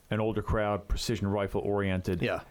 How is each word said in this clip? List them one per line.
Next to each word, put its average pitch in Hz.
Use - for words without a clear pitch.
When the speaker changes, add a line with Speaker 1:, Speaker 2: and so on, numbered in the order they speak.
Speaker 1:
an 107
older 107
crowd, 104
precision -
rifle 98
oriented. 95
Speaker 2:
Yeah. 98